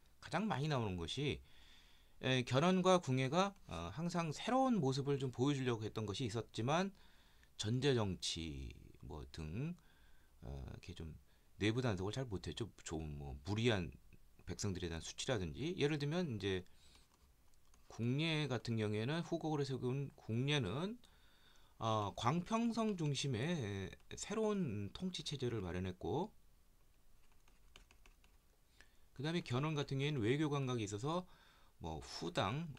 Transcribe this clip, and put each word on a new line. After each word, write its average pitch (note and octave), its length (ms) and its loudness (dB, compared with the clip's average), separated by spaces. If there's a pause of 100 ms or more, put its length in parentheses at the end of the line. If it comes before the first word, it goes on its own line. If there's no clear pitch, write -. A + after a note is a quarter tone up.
(220)
가장 F#3+ 260 -2
많이 C#3+ 200 0
나오는 A#2 280 2
것이, F2 460 -2 (800)
에, C3 220 2
견훤과 F3+ 560 6
궁예가, C#3 540 2 (140)
어, E2 260 -4
항상 E3+ 380 0
새로운 B3+ 480 4
모습을 C3+ 400 2
좀 C3 120 0
보여주려고 B2 520 2
했던 G#2+ 220 -2
것이 G2+ 180 -2
있었지만 B2+ 720 0 (640)
전제 B2+ 380 4
정치 E2 760 -2 (300)
뭐 D2 300 -10
등, G#2 440 -4 (640)
어, C2+ 280 -8
이렇게 - 240 -12
좀 D#2+ 240 -10 (400)
내부 A2 240 2
단속을 G#2 320 0
잘 C3 120 -4
못했죠. F2 440 -6 (140)
좀 D#2+ 340 -4
뭐 C#2 260 -8
무리한 G#2 480 2 (540)
백성들에 F2 420 -2
대한 D#2+ 140 -4
수치라든지, A#2 760 -2
예를 D3 200 2
들면 D3 380 0
이제 F#2+ 300 0 (1200)
궁예 D3 600 0
같은 A#2 300 0
경우에는 A2 440 2
후국으로 D#3 420 0
세운 C3 520 -2
궁예는, C#3 800 0 (800)
어, G#2+ 380 0
광평성 A3 800 0
중심의 C3 960 0 (240)
새로운 F#3 800 0
통치 F#3 300 -4
체제를 B2+ 380 -2
마련했고, F#2 720 -2 (2750)
그 B2+ 100 -6
다음에 E3 180 0
견훤 D3 340 2
같은 C#3 220 0
경우에는 C#3+ 240 2
외교 C#3+ 280 4
감각이 B2+ 340 0
있어서 C3+ 420 -2 (520)
뭐 D#2+ 220 -4
후당, C#3 800 -2